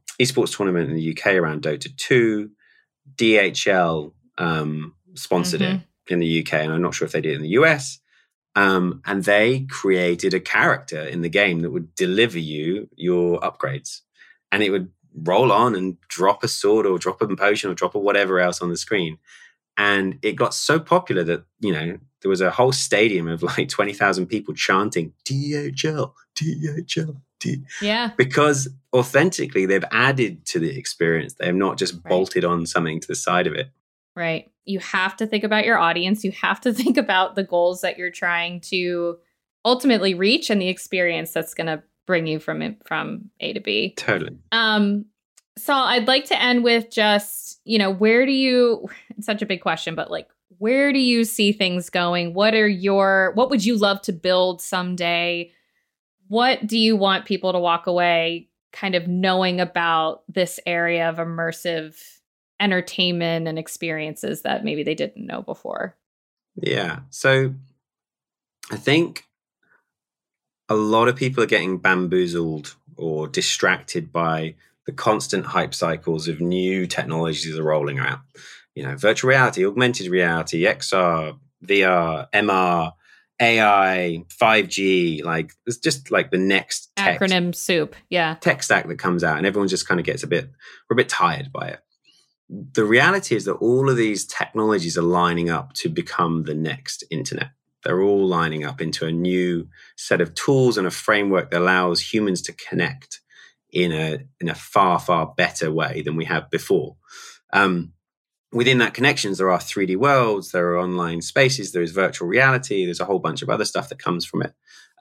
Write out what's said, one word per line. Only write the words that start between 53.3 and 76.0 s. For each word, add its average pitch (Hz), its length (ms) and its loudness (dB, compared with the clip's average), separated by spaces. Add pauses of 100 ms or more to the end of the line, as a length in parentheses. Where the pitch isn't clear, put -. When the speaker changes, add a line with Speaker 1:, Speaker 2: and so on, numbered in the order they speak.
Speaker 2:
what 254 140 2
would 233 160 2
you 240 120 2
love 202 260 2
to 214 100 -4
build 180 480 0
someday? 175 920 -4 (760)
What 233 400 0
do 226 100 -2
you 220 180 4
want 196 300 2
people 185 280 -2
to 180 60 0
walk 170 280 0
away 170 640 2 (220)
kind 190 240 -4
of 170 120 0
knowing 185 520 2
about 170 680 0
this 175 380 -2
area 170 440 0
of 165 80 -4
immersive 165 840 -6 (580)
entertainment 175 880 0
and 160 120 -6
experiences 156 840 -8
that 139 200 -4
maybe 147 200 -4
they 151 120 -4
didn't 147 300 -8
know - 160 -10
before? - 560 -10 (580)
Speaker 1:
Yeah. 95 440 -4 (100)
So 135 460 0 (1160)
I 107 60 -8
think 165 480 0 (1400)
a 110 60 2
lot 110 320 4
of 123 80 2
people 131 280 0
are 107 40 0
getting 92 300 2
bamboozled 87 1000 0 (200)
or 78 320 -4
distracted 90 840 -2
by 80 420 -2 (300)
the - 60 -10
constant 107 560 -2
hype 87 260 -2
cycles 80 540 -2